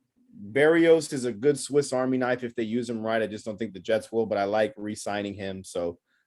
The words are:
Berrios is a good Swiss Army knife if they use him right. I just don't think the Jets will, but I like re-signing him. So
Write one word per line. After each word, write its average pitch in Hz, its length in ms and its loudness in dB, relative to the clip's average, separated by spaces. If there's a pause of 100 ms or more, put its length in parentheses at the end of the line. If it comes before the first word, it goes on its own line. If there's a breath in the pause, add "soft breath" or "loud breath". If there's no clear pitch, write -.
(520)
Berrios 160 640 6
is 127 120 -2
a 123 60 -2
good 131 280 2
Swiss 139 340 0
Army 131 240 0
knife 127 260 0
if 117 120 -8
they 120 80 -2
use 113 260 -2
him 117 120 -6
right. 113 200 0
I 107 60 0
just 104 180 -8
don't 107 120 -8
think 104 160 -6
the 92 60 -12
Jets 107 320 -2
will, 113 140 0
but 104 120 -2
I 101 60 2
like 107 340 2
re-signing 104 560 -6
him. 95 300 -8
So 87 340 -6 (300)